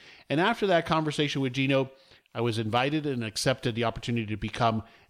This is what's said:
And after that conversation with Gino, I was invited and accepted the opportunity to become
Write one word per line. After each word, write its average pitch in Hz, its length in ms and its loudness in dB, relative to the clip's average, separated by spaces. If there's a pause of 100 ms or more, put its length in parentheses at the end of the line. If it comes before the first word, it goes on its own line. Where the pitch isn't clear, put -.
(280)
And 143 120 0
after 214 280 2
that 165 180 4
conversation 151 540 0
with 131 140 -2
Gino, 135 360 2 (440)
I 120 60 -4
was 117 180 0
invited 127 460 0
and 131 200 -4
accepted 123 500 -2
the 113 80 -2
opportunity 117 440 -2
to 104 100 -4
become 110 480 0 (260)